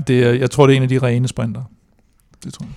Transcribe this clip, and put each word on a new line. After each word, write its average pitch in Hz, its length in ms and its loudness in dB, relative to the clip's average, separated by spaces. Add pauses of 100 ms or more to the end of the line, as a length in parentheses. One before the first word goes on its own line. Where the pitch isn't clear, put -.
det 123 160 2
er, 120 100 4
jeg 127 180 -2
tror, 143 160 4
det 135 60 6
er 135 40 4
en 131 60 0
af 127 60 -2
de 131 100 0
rene 123 280 -2
sprinter. 117 360 -8 (800)
Det - 100 -14
tror - 120 -14
jeg. - 120 -18